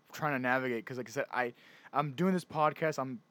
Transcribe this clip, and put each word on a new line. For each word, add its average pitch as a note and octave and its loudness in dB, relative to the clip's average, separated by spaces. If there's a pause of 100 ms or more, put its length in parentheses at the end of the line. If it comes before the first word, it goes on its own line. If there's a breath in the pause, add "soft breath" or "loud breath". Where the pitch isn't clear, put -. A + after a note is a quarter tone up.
(140)
trying D3 0
to B2+ 0
navigate, B2+ 2
'cause B2 -8
like A#2 -6
I - -14
said, C3+ -2
I, B2 0 (380 loud breath)
I'm C#3 0
doing F3+ 4
this F3 0
podcast, D#3 0
I'm C3 -4 (120)